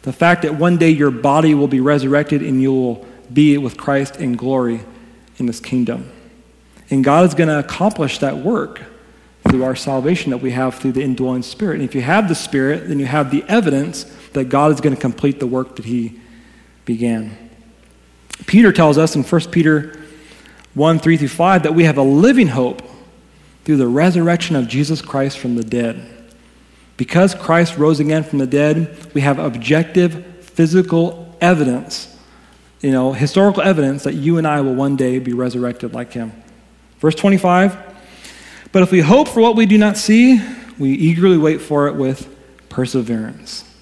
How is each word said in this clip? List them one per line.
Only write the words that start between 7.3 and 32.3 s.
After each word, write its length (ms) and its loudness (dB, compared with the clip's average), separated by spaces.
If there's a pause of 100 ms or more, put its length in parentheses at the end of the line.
gonna 260 0
accomplish 580 -4
that 220 -4
work 420 -6 (680)
through 160 2
our 120 -2
salvation 560 -4
that 80 -4
we 120 -4
have 240 -4
through 160 -4
the 100 -4
indwelling 400 -4
Spirit. 340 -6
And 80 -6
if 120 -8
you 60 -2
have 260 0
the 80 -2
Spirit, 540 -4
then 100 -4
you 60 -2
have 260 -2
the 160 -2
evidence 580 -2 (280)
that 120 -2
God 260 2
is 100 0
gonna 140 0
complete 440 -4
the 80 -4
work 300 -6
that 80 -14
he 340 -6 (680)
began. 460 -4 (1120)
Peter 260 6
tells 260 4
us 180 2
in 80 0
First 280 -2
Peter 420 0 (800)
one, 260 2
three 160 2
through 140 -2
five 340 2
that 120 0
we 100 6
have 120 2
a 60 2
living 440 4
hope 340 -4 (840)
through 120 2
the 100 2
resurrection 680 2
of 120 -2
Jesus 340 -2
Christ 380 -6
from 160 -4
the 80 -4
dead. 380 -6 (960)
Because 360 2
Christ 440 0
rose 220 2
again 240 0
from 160 -4
the 60 0
dead, 500 0 (180)
we 80 -2
have 180 0
objective 840 -2 (180)
physical 1000 -2
evidence, 760 -2 (640)